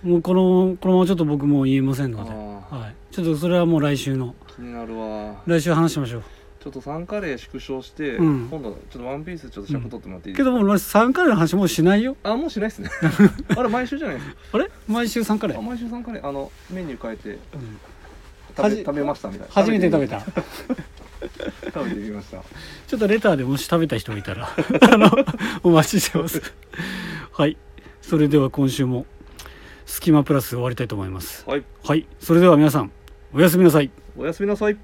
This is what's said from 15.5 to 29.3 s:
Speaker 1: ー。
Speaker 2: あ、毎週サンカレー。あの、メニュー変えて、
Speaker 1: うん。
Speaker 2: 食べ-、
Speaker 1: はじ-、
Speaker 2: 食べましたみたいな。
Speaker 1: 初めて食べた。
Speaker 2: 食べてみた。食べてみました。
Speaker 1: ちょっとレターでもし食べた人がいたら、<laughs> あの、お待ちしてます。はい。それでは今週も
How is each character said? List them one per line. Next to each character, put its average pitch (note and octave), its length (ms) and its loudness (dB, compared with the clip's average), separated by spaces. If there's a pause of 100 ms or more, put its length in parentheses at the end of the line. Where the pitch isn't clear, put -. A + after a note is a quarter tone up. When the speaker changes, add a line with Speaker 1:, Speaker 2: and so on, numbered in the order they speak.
Speaker 1:
ー。 A3+ 60 -6
Speaker 2:
あ、 - 20 -8
毎 A#3 160 -8
週 A#3 120 -10
サ A#3 80 -10
ン B3 60 -12
カ A#3 80 -12
レ G#3+ 80 -10
ー。 - 80 -10
あ C#3 40 -6
の、 C#3 200 -8 (200)
メ F#3 100 -10
ニ D3+ 120 -10
ュ A2+ 60 -14
ー - 20 -16
変 A2+ 120 -10
え - 40 -12
て、 - 120 -14
Speaker 1:
う G2+ 40 -10
ん。 G2+ 40 -14
Speaker 2:
食 - 1200 -18
べ-、 - 60 -2
Speaker 1:
は G#3 80 4
じ-、 G#3+ 40 -2 (100)
Speaker 2:
食 C#3+ 100 -6
べ D3 80 -4
ま - 120 -2
し - 60 -20
た - 80 -12
み F#2+ 60 -12
た - 100 -16
い - 20 -20
な。 - 60 -20
Speaker 1:
初 G3+ 180 4
め G#3+ 80 0
て F3+ 120 2
食 D#3 80 2
べ C3+ 80 -2
た。 G#2 140 -8
Speaker 2:
食 - 40 -14 (100)
べ F3+ 60 -4
て - 60 -12 (220)
み B3+ 60 -4
た。 - 80 -14 (920)
食 - 160 -6
べ - 20 -6
て - 40 -6
み G#2 160 -10
ま G2+ 100 -10
し - 100 -18
た。 F#2 120 -16 (440)
Speaker 1:
ち - 60 -6
ょ B3+ 40 -4
っ - 20 -4
と G#3+ 80 2
レ G#3+ 120 2
タ G#3 120 2
ー D#3+ 40 4
で C3+ 80 -2
も C3+ 140 -2
し - 80 -6
食 E3+ 140 2
べ E3 80 2
た B2 100 -2
人 A2 140 -8
が G#2 60 -6
い G2 60 -10
た G2 100 -8
ら、 - 160 -10
<laughs> - 420 6
あ A#3 60 8
の、 G#3 120 8 (540)
お F3 80 6
待 D#3+ 180 6
ち G3+ 100 2
し - 120 -2
て - 60 -2
ま E3 100 -2
す。 E3 140 -6 (880)
は D3 160 0
い。 D#3+ 100 -2 (440)
そ - 160 -2
れ D3+ 100 4
で D3 100 4
は C3+ 120 4
今 C3+ 200 0
週 C3 160 -2
も B2+ 200 -4 (800)